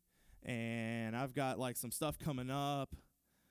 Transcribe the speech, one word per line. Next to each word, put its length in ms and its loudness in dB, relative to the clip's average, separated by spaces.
and 720 0
I've 200 0
got, 240 2
like, 180 0
some 140 -2
stuff 280 0
coming 320 0
up, 460 0